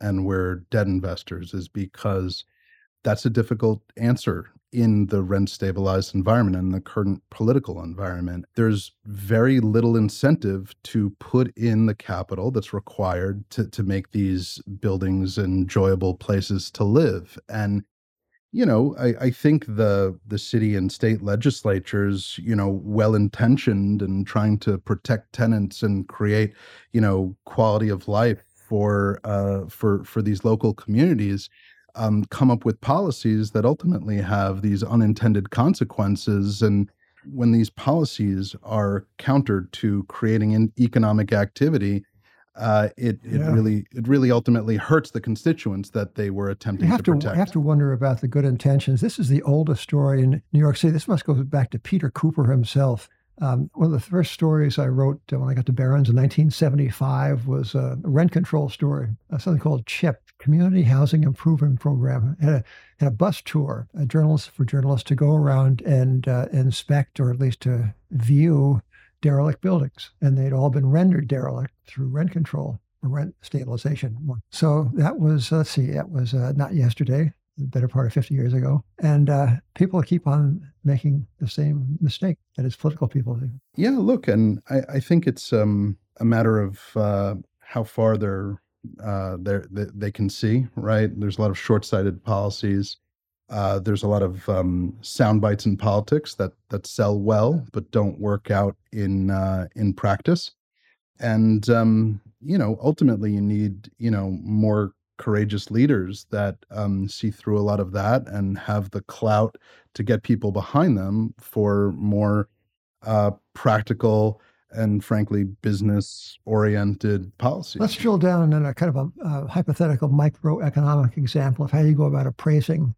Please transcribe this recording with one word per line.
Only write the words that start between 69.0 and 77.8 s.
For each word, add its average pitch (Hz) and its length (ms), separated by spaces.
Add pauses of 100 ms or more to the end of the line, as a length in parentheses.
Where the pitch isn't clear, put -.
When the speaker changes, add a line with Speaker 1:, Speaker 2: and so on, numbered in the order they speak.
Speaker 2:
derelict 143 380
buildings. 165 520 (100)
And 135 160
they'd 135 160
all 135 160
been 131 200
rendered 165 380
derelict 131 460 (140)
through 135 200
rent 147 240
control 147 480 (240)
or 131 60
rent 147 320
stabilization. 127 760 (320)
So 151 440
that 208 260
was, 151 320
let's 156 200
see, 131 200
that 147 180
was, 127 240
uh, 131 220
not 175 180
yesterday, 135 600 (240)
the 135 80
better 127 220